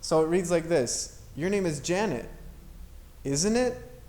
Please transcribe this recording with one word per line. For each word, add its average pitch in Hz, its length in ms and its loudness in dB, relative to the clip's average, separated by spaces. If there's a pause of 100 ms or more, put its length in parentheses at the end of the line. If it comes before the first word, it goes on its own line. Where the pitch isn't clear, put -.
So 160 220 4
it 156 60 4
reads 175 220 2
like 165 180 2
this, 143 520 0 (160)
Your 160 140 -2
name 202 160 2
is 147 140 0
Janet, 160 480 0 (960)
isn't 160 320 2
it? 247 200 2 (320)